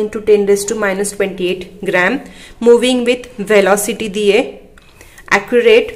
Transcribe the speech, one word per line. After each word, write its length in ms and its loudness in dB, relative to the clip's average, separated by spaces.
into 240 -8
ten 180 4
raise 200 0
to 180 -6
minus 320 -4
twenty 320 -4
eight 180 -6
gram, 360 0
moving 480 4
with 180 0
velocity 640 0
दिए, 260 2
accurate 580 2